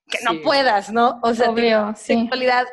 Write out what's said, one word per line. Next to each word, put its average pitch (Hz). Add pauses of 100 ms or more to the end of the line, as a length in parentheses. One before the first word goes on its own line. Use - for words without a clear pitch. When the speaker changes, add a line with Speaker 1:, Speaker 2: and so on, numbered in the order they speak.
Speaker 1:
que -
no 240
Speaker 2:
Sí. 311
Speaker 1:
puedas, 247
¿no?". 233
O 233
sea, 233
Speaker 3:
Obvio, 220
Speaker 1:
tipo, 214
Speaker 3:
sí. -
Speaker 1:
sexualidad, 247